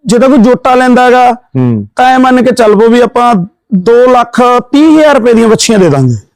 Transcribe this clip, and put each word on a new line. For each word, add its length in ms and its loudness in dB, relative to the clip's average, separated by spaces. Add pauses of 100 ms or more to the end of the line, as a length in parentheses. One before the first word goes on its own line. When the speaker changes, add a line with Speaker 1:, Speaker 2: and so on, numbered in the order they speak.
Speaker 1:
ਜੇ 140 -2
ਤਾਂ 100 0
ਕੋਈ 80 2
ਜੋਟਾ 380 0
ਲੈਂਦਾ 300 0
ਹੈਗਾ, 260 2
Speaker 2:
ਹੂੰ। 640 -6
Speaker 1:
ਤਾਂ 100 0
ਐਂ 140 0
ਮੰਨ 260 0
ਕੇ 60 0
ਚੱਲ 240 0
ਪਓ 120 0
ਵੀ 120 0
ਆਪਾਂ 360 -2 (380)
ਦੋ 380 0
ਲੱਖ 300 -2 (300)
ਤੀਹ 280 2
ਹਜ਼ਾਰ 160 2
ਰੁਪਏ 180 0
ਦੀਆਂ 140 2
ਵੱਛੀਆਂ 320 -2
ਦੇ 100 2
ਦਾਂਗੇ। 260 -2 (200)